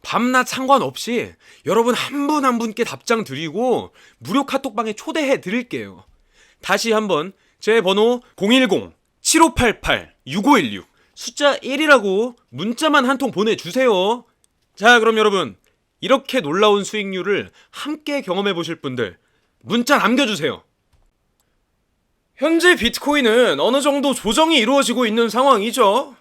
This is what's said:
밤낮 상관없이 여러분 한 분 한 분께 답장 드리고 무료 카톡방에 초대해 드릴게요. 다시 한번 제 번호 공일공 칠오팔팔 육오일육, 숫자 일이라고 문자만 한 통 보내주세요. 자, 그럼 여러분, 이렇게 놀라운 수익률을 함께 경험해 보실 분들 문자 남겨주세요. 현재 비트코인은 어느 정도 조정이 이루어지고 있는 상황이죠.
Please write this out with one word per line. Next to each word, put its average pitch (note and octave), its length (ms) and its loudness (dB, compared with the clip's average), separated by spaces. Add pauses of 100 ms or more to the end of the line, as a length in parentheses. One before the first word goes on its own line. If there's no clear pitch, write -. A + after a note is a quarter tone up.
밤낮 B3 480 -2
상관없이 A3+ 840 -2 (320)
여러분 A3+ 280 2
한 C#4+ 320 -6
분 D4 200 0
한 B3 120 0
분께 A3+ 260 -4
답장 A3 380 -6
드리고 D#3+ 720 -4 (240)
무료 A#3 300 -2
카톡방에 A3 480 -6
초대해 C#4 480 -4
드릴게요. B2+ 640 -8 (560)
다시 G#3 300 -2
한번 F#3+ 420 -2 (260)
제 A3 220 2
번호 G#3+ 400 0 (140)
공일공 G3 580 2 (260)
칠오팔팔 A3+ 960 0 (120)
육오일육, D#3 600 0 (260)
숫자 - 460 -2
일이라고 B3 760 0 (120)
문자만 B3 560 0
한 C4 140 0
통 C4+ 120 -4
보내주세요. G#3+ 960 0 (520)
자, A#3+ 220 4
그럼 A3+ 200 2
여러분, F#3+ 380 0 (440)
이렇게 C4 400 0
놀라운 G3+ 440 0
수익률을 F#3+ 680 -6 (180)
함께 C#4+ 540 -8
경험해 F#3+ 320 -2
보실 E3 220 -8
분들 B2 420 -8 (400)
문자 A#3+ 400 0
남겨주세요. F#3+ 640 -2 (1700)
현재 E4 420 2
비트코인은 A#3 840 2
어느 A#3+ 220 2
정도 C#4 320 2
조정이 D#4 420 2
이루어지고 B3 480 2
있는 A3+ 240 0
상황이죠. A#3+ 920 2